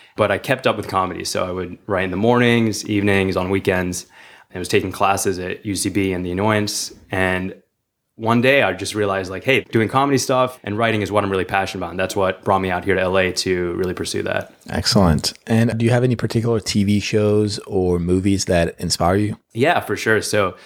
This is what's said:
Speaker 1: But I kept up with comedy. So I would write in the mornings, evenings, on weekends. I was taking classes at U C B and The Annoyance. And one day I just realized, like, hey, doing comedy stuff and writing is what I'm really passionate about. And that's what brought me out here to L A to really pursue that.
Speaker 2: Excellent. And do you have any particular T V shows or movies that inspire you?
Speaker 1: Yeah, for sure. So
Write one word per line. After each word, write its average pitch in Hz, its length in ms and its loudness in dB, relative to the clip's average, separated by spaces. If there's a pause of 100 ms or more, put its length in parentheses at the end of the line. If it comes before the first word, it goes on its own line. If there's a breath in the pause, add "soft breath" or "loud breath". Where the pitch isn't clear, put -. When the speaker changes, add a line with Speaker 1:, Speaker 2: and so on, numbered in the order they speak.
(160 loud breath)
Speaker 1:
But 104 160 2
I 98 60 0
kept 131 280 -2
up 110 120 2
with 101 100 -8
comedy. 92 380 -2
So 95 200 -2
I 90 60 -4
would 90 340 -8
write 95 200 0
in 92 60 -4
the 90 60 -4
mornings, 117 680 2
evenings, 98 500 2
on 92 140 0
weekends. 92 560 0 (500 loud breath)
I - 20 -10
was 90 120 -6
taking 98 240 0
classes 98 440 0
at 90 280 -8
U 101 100 -4
C 95 140 -4
B 95 240 0
and 90 120 -4
The 87 60 -4
Annoyance. 104 640 0 (180)
And 92 420 -2 (640)
one 117 260 2
day 131 220 4
I 95 100 2
just 98 220 -8
realized, 98 340 -2
like, 92 140 -8
hey, 127 180 2
doing 113 260 0
comedy 135 300 2
stuff 127 460 0
and 101 120 -6
writing 110 280 0
is 92 80 -4
what 104 120 2
I'm 98 60 -2
really 92 160 0
passionate 95 360 -2
about. 85 100 -6
And 90 80 -6
that's 95 160 -2
what 92 280 0
brought 98 140 2
me 95 140 -2
out 87 120 -4
here 95 120 0
to 92 60 0
L 92 140 0
A 92 160 2
to 90 420 -2
really 90 200 -2
pursue 101 300 -6
that. - 320 -6 (160)
Speaker 2:
Excellent. 90 640 2 (120)
And 113 320 2
do 117 80 0
you 117 60 2
have 123 120 2
any 127 120 2
particular 113 440 -2
T 104 240 0
V 101 160 2
shows 104 680 0
or 92 320 0
movies 92 460 2
that 85 340 2
inspire 87 380 0
you? 104 200 -2 (160)
Speaker 1:
Yeah, 139 280 2
for 104 140 -4
sure. 110 280 2
So 98 320 0 (100)